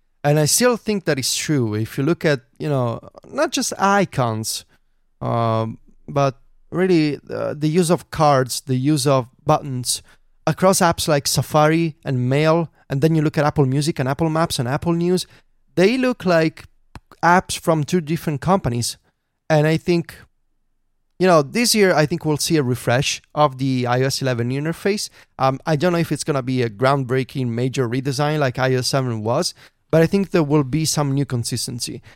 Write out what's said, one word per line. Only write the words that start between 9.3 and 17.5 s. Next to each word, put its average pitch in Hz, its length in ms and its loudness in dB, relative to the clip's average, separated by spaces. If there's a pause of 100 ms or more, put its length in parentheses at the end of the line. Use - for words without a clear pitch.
buttons 139 560 -2 (460)
across 185 320 2
apps 170 300 0
like 143 180 0
Safari 156 760 2
and 127 240 -2
Mail 156 420 2 (220)
and 139 80 -2
then 160 140 4
you 156 80 2
look 151 160 -2
at 147 60 2
Apple 147 200 2
Music 139 340 -2
and 127 80 -2
Apple 151 220 -2
Maps 160 300 -2
and 123 100 -4
Apple 151 240 -2
News, 175 320 0 (500)
they 208 220 4
look 254 280 -2
like 165 400 0 (580)
apps 175 340 2